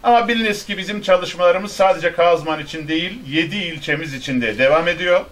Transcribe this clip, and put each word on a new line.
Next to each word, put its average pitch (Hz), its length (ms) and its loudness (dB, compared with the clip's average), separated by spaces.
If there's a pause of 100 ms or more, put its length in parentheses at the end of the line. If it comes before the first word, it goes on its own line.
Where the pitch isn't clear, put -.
Ama 240 260 4
biliniz 220 380 -2
ki 196 120 -6
bizim 196 240 -6
çalışmalarımız 180 680 2
sadece 175 400 2
Kazman 160 480 2
için 151 280 -10
değil, 160 300 -4 (100)
yedi 160 280 -2
ilçemiz 156 580 -6
için 127 280 -2
de 107 160 -2
devam 156 300 4
ediyor. 175 320 2 (120)